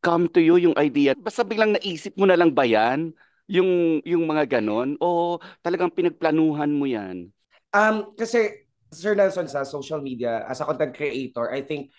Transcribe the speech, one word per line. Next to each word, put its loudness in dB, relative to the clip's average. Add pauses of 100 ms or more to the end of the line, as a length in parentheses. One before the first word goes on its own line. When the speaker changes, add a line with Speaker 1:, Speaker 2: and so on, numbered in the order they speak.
Speaker 1:
come 2
to 0
you, 6
yung 4
idea? 2
Basta -8
biglang 2
naisip -6
mo 2
na 6
lang 6
ba 2
yan? 2 (300)
Yung, 2
yung 0
mga 0
ganon? -2
O -2 (240)
talagang -2
pinagplanuhan 0
mo -2
yan? -8 (400)
Speaker 2:
Um, 0
kasi, -4 (240)
Sir -2
Nelson, 0
sa -4
social -8
media, -6
as -10
a -6
content -2
creator, -6
I -6
think, -8 (100)